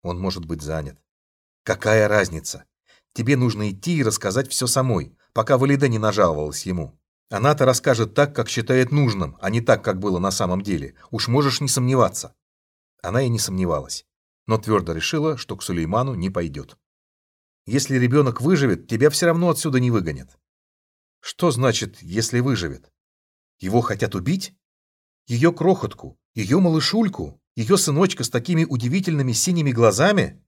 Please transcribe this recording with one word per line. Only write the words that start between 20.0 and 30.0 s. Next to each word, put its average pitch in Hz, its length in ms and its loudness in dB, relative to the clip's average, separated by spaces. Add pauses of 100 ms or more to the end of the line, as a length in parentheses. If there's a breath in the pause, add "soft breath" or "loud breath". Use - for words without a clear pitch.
Что - 300 -2
значит, 117 500 -2
«если 110 400 -2
выживет»? 90 500 -4 (680)
Его 98 200 2
хотят 104 360 -2
убить? 143 380 -4 (720)
Её 131 260 2
крохотку, - 680 -2 (160)
её 113 240 2
малышульку, 170 800 0 (160)
её 120 220 2
сыночка 160 480 0
с - 40 -6
такими 165 360 0
удивительными 143 680 -2
синими 151 400 0
глазами? 120 760 4